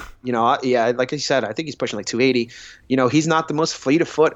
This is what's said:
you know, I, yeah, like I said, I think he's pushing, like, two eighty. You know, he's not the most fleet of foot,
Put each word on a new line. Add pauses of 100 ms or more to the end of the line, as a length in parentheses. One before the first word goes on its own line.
(240)
you
know,
I,
yeah,
like
I
said,
I
think
he's
pushing,
like,
two
eighty. (380)
You
know,
he's
not
the
most
fleet
of
foot,